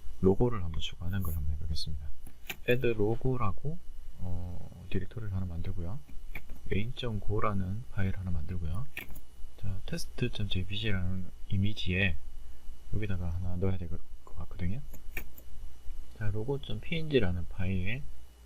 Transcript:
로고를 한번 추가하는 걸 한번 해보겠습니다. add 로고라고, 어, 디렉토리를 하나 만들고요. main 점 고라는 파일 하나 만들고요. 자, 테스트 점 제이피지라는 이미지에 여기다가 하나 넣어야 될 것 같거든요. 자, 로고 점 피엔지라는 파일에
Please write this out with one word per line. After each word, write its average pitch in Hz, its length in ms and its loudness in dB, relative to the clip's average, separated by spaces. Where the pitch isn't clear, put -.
로고를 101 420 2
한번 80 160 0
추가하는 92 440 -2
걸 82 120 0
한번 76 200 0
해보겠습니다. - 520 0
add 107 240 2
로고라고, 123 840 2
어, 90 720 -2
디렉토리를 101 440 0
하나 92 120 -2
만들고요. 87 540 -2
main 113 280 2
점 110 240 -4
고라는 101 720 2
파일 98 260 0
하나 92 140 -4
만들고요. 85 540 2
자, 98 240 4
테스트 - 460 0
점 104 180 0
제이피지라는 95 800 2
이미지에 98 640 4
여기다가 90 400 2
하나 92 240 2
넣어야 95 200 2
될 87 120 -2
것 82 100 0
같거든요. 92 440 0
자, 107 140 2
로고 117 300 -2
점 107 180 -6
피엔지라는 139 720 2
파일에 185 520 0